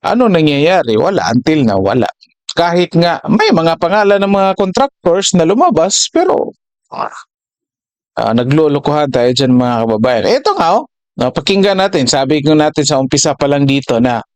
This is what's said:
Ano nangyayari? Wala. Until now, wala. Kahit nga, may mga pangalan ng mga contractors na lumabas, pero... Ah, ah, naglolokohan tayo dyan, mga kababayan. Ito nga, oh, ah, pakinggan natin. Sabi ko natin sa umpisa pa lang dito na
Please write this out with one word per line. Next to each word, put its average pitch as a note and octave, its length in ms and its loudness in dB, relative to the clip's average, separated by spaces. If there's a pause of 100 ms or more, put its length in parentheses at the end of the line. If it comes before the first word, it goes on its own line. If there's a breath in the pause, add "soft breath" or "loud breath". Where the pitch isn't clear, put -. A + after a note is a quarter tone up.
Ano A#3+ 260 0
nangyayari? D#3 680 2
Wala. D3 320 0
Until C3 320 0
now, G#2 160 0
wala. G2 320 0 (420)
Kahit F3 460 -2
nga, E3+ 240 0 (100)
may G#4+ 220 2
mga E3 260 0
pangalan G3+ 400 2
ng G3 140 0
mga G3 260 0
contractors F#3+ 800 -2
na E3 100 2
lumabas, G3+ 640 0
pero... - 400 -2 (400)
Ah, - 240 -10 (1040)
ah, A2+ 160 -2
naglolokohan D3 720 0
tayo B2 240 0
dyan, B2+ 240 0
mga B2 200 2 (120)
kababayan. A2+ 400 0
Ito D4+ 320 0
nga, E3 160 0
oh, C4+ 140 -4 (320)
ah, B2 100 0
pakinggan G3 480 0
natin. F#3 320 0
Sabi C#3 320 0
ko D#3 140 2
natin D3+ 260 0
sa C#3 160 0
umpisa C#3 380 -2
pa C#3+ 100 0
lang C#3+ 160 0
dito C3+ 400 0
na A#2+ 160 0 (160)